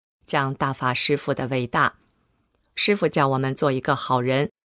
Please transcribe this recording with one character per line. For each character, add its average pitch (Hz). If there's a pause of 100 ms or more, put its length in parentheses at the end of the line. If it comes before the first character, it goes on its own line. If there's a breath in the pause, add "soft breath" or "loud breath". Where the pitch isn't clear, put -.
(280)
讲 139
大 139
法 131
师 143
父 143
的 131
伟 127
大。 139 (800)
师 208
父 180
叫 147
我 135
们 135
做 143
一 131
个 147
好 127
人， 131 (140)